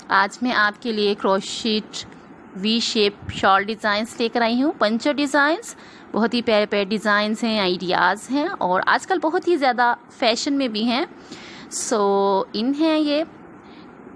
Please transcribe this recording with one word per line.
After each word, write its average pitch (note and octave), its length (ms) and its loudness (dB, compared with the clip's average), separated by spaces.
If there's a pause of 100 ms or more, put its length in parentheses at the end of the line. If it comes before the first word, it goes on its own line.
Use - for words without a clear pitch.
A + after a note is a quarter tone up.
(120)
आज G3 300 0
मैं B3 140 0
आपके G#3 360 0
लिए G#3 240 2
क्रोशेट - 880 -2 (520)
वी A3 260 0
शेप G3+ 540 0
shawl G3 300 4
designs G#3+ 540 -4
लेकर A#3 220 0
आई A#3 180 2
हूँ। D4+ 200 0
पंचो A3+ 340 2
designs, D4 640 0 (360)
बहुत A3 220 0
ही A#3+ 80 0
प्यारे G#3+ 240 2
प्यारे G3+ 220 0
designs G#3+ 560 0
हैं, A3 160 0
ideas F#3 680 0
हैं D4 180 0
और F#3 400 0
आजकल D4 320 0
बहुत E4+ 280 -2
ही F4 80 2
ज़्यादा A#3+ 400 2 (240)
fashion A#3+ 340 0
में C4+ 180 0
भी G#3+ 120 -2
हैं। B3+ 220 0 (640)
So, - 300 -2 (560)
इन A#3+ 180 0
हैं D#4 240 2
ये, D4+ 280 0 (880)